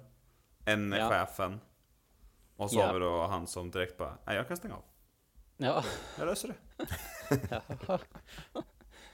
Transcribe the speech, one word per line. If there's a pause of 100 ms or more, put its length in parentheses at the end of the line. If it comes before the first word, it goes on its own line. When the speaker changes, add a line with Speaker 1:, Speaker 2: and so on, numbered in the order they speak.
(640)
Speaker 1:
en
är
Speaker 2:
Ja.
Speaker 1:
chefen. (960)
Och
så
Speaker 2:
Ja.
Speaker 1:
har
vi
då
han
som
direkt
bara,
"Nej,
jag
kan
stänga
av. (720)
Speaker 2:
Ja. (340)
Speaker 1:
Jag
löser
det." (960)
Speaker 2:
<laughs>
Ja. (1160)